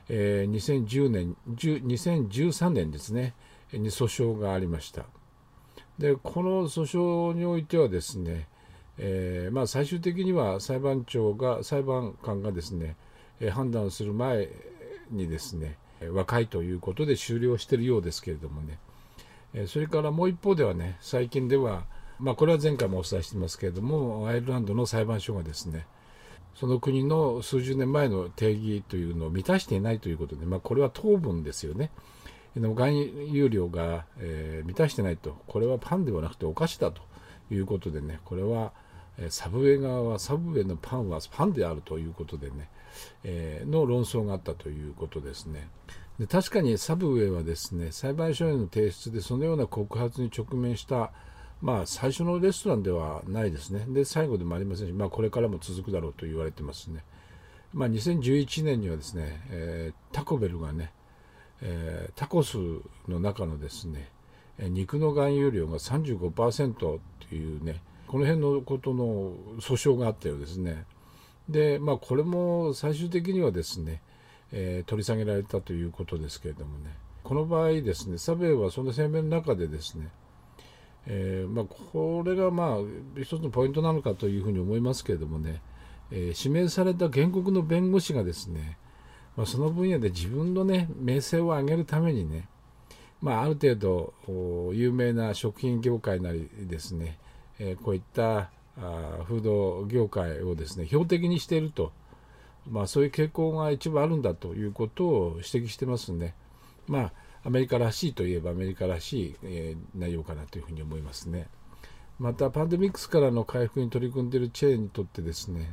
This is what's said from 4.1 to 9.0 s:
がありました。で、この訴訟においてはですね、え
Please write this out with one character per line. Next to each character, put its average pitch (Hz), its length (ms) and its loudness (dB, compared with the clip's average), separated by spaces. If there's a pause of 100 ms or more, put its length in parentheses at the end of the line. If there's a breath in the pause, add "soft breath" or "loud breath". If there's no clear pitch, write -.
が 101 140 0
あ 92 60 2
り 92 80 0
ま 82 120 -2
し - 120 -14
た。 - 140 -10 (920 loud breath)
で、 143 160 4
こ - 280 -2
の 185 260 2
訴 170 640 2
訟 - 20 -2
に 170 100 0
お 170 120 2
い 156 80 -2
て 170 120 0
は 143 120 6
で 90 100 0
す - 180 -6
ね、 82 300 -4 (500 loud breath)
え 92 540 -2